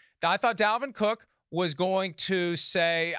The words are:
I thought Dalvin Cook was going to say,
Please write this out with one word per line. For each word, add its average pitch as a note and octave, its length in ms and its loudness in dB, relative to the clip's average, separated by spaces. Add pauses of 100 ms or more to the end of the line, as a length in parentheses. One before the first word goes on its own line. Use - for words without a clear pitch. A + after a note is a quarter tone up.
(220)
I F3 160 2
thought A#3 180 2
Dalvin A3+ 380 0
Cook G#3+ 320 -2 (240)
was E3 240 -2
going F#3+ 400 0
to F3 420 -2
say, E3+ 640 0